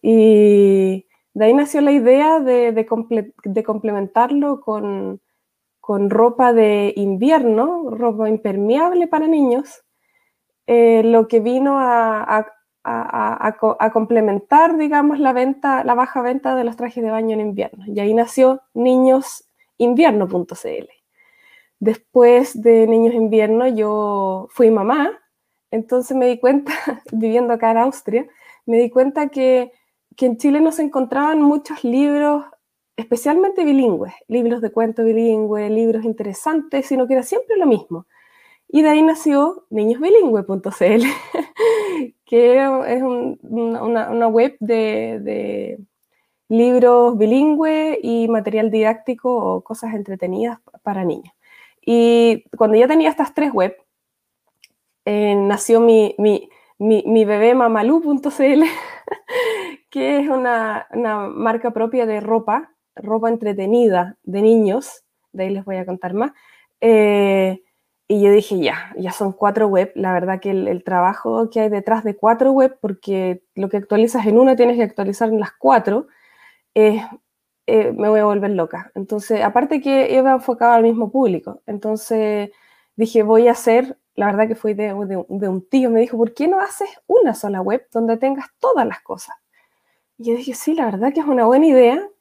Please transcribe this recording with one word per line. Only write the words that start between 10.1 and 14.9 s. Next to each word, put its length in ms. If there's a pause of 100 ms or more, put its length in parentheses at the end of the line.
eh, 380
lo 240
que 120
vino 380
a, 440
a, 160
a, 640
a, 460
a 80
co-, 240
a 100
complementar, 880
digamos, 420